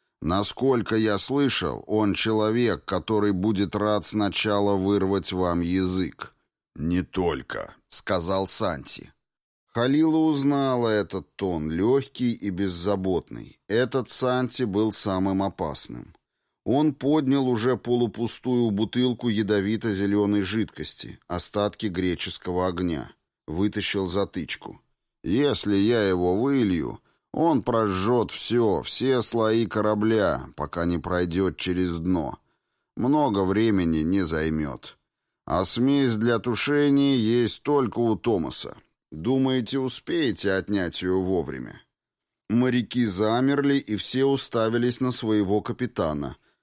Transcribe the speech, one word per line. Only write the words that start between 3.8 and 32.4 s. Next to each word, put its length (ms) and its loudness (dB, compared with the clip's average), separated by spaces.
сначала 720 0
вырвать 560 0
вам 300 0
язык". 720 -2
"Не 260 0
только", — 720 -4
сказал 580 -2
Санти. 680 -4
Халила 440 2
узнала 720 2
этот 440 -2
тон, 360 -2
лёгкий 640 0
и 180 -4
беззаботный. 1080 -2
Этот 420 0
Санти 540 -2
был 280 0
самым 500 0
опасным. 720 -6
Он 280 2
поднял 560 2
уже 280 2
полупустую 920 0
бутылку 580 0
ядовито-зелёной 1120 0
жидкости, 840 -6
остатки 600 -4
греческого 800 -2
огня. 420 -4
Вытащил 600 -2
затычку. 720 -6
"Если 500 0
я 320 4
его 340 2
вылью, 600 0
он 300 2
прожжёт 680 0
всё, 520 0
все 400 0
слои 440 2
корабля, 760 2
пока 300 -4
не 140 0
пройдёт 580 0
через 420 -2
дно. 400 -2